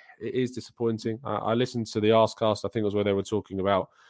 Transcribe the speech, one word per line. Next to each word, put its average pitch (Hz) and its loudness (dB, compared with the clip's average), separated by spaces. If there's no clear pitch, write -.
It 113 -6
is 123 0
disappointing. 113 -4
I, 107 -4
I 107 0
listened 120 -2
to - -4
the 107 4
Arsecast. 110 4
I 101 -4
think 113 -4
it 104 0
was 101 0
where 104 2
they 101 2
were 98 0
talking 95 -4
about, 95 0